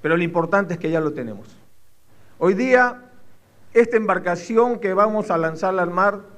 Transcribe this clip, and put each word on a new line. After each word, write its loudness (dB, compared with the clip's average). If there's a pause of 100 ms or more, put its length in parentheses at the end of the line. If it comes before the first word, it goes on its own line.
pero 2
lo 0
importante 0
es -10
que -4
ya 0
lo -2
tenemos. -12 (800)
Hoy 2
día, 2 (720)
esta 4
embarcación 0
que -2
vamos 0
a 0
lanzar -2
al 0
mar 0 (180)